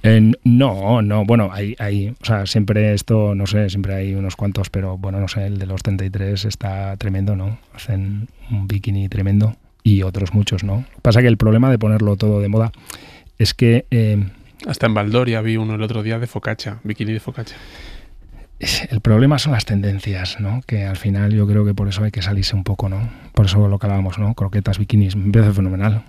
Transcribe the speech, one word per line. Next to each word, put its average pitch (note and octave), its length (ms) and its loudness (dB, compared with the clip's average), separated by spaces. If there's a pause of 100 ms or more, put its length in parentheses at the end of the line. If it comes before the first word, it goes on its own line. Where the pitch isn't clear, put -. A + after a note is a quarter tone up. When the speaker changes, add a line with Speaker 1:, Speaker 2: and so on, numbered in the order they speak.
Speaker 1:
Eh, A2 300 8 (120)
no, A#2+ 580 4
no, G#2 240 0
bueno, A2+ 260 4
hay, G2+ 260 -6
hay, G2+ 420 -4
o - 40 -20
sea, G2+ 220 0
siempre G#2+ 480 2
esto, G#2 400 0
no G2 120 -2
sé, G#2 220 0
siempre F#2+ 260 -4
hay G2 200 -4
unos G2 220 -4
cuantos, G2 340 -4
pero F#2+ 260 -4
bueno, F#2+ 240 -6
no F#2+ 80 -2
sé, G2+ 180 -4
el G2+ 120 -4
de F#2+ 80 -6
los F#2+ 160 -6
treinta F#2+ 240 -2
y F#2+ 40 -4
tres G2 360 -4
está G2 500 -6
tremendo, G2 400 -2
¿no? G2 220 -6 (160)
Hacen G2+ 540 -6 (220)
un G2 180 -2
bikini G2 400 -2
tremendo G2+ 480 2 (260)
y G2+ 200 4
otros F#2+ 320 -4
muchos, G2+ 300 0
¿no? G2+ 200 -2 (180)
Pasa A#2+ 180 4
que B2 80 4
el A2 80 4
problema A2+ 340 2
de A#2+ 80 2
ponerlo G#2+ 380 0
todo G#2 240 0
de G2+ 80 -2
moda A2 240 0 (680)
es - 160 0
que, A#2 360 4
eh, G#2+ 340 2 (420)
Speaker 2:
Hasta - 200 -2
en A2 80 0
Baldoria A2+ 460 0
vi A2 160 -2
uno A2 180 -2
el G#2+ 80 -4
otro A2 200 -4
día A2+ 160 -4
de A#2 80 -4
focaccia, A2+ 580 -8
bikini G#2+ 280 -6
de G#2+ 80 -4
focaccia. - 360 -12 (1040)
Speaker 1:
Es, - 300 -6
el G#2+ 100 -2
problema B2 380 4
son D3+ 140 -2
las A2 120 -2
tendencias, G2 760 -4
¿no? G#2+ 260 -4
Que G2+ 180 -2
al F#2+ 120 -4
final G2+ 360 0
yo G#2 140 2
creo G#2 180 2
que G2+ 100 0
por G2+ 140 -2
eso G2 140 -2
hay G#2+ 80 0
que G2+ 120 -6
salirse G2+ 340 -2
un F#2 80 -2
poco, G2 240 -2
¿no? G2+ 200 -4 (260)
Por G#2 120 4
eso G2+ 220 4
lo G2 100 0
que G#2+ 80 -4
hablábamos, G2 320 -2
¿no? G#2 160 0
Croquetas, G2 440 -2
bikinis, G2+ 380 2
me G2 160 0
parece G#2 200 6
fenomenal F#2+ 560 0